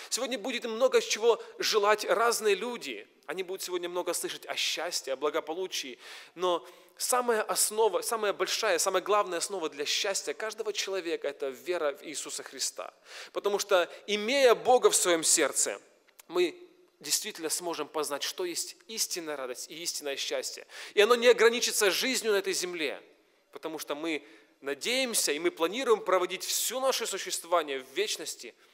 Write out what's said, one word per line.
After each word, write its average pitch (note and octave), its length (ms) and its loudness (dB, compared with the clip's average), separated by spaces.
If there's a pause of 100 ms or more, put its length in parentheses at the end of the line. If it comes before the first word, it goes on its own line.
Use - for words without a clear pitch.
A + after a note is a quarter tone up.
Сегодня B3+ 300 -2
будет A#3 260 -4
им A#3+ 60 -4
много A#3 320 4
чего A3 400 2 (160)
желать G#3 480 2
разные G#3+ 480 2
люди. F3 520 -6 (200)
Они F3+ 160 -6
будут F#3 200 -8
сегодня F3 260 -4
много F3 260 -2
слышать D3+ 320 -6
о - 100 -6
счастье, - 560 -2
о C3 40 -2
благополучии. D3+ 840 -4 (360)
Но F3 320 0 (300)
самая A#3+ 460 0
основа, G#3 580 2
самая G#3+ 320 -2
большая, F3+ 460 0
самая F#3 240 2
главная F#3+ 360 2
основа F3 300 -4
для C#3 160 -8
счастья - 480 -2
каждого G#3+ 400 -6
человека — E3 560 -4
это C#3 200 -6
вера D3 440 -2
в C#3 100 -12
Иисуса D3 400 -8
Христа. - 520 -8 (380)
Потому G3+ 260 0
что, F3+ 320 4 (160)
имея A3+ 480 6
Бога A3 340 6
в - 80 2
своём E3+ 260 4
сердце, B2+ 560 2 (480)
мы E3+ 300 0 (440)
действительно D#3+ 500 -4
сможем D#3 380 -4
познать, C#3+ 340 -4
что - 240 -6
есть - 300 -6 (100)
истинная E3+ 500 -6
радость B2+ 340 -10
и E3 120 -12
истинное D3 340 -6
счастье. - 500 -6 (280)
И G3+ 80 8
оно A3+ 120 8
не A#3+ 140 4
ограничится A3+ 640 6
жизнью G#3+ 420 2
на G3 60 4
этой F#3+ 160 -2
земле, D#3+ 480 -4 (500)
потому D#3+ 260 -8
что C#3+ 160 -6
мы D3+ 320 -4 (340)
надеемся G#3 720 -2
и C#3+ 60 -2
мы E3+ 120 0
планируем G#3 500 2
проводить F3+ 420 0
всё - 380 -2
наше C4 260 0
существование E3 720 -2
в B2+ 120 -14
вечности D3 640 -4 (200)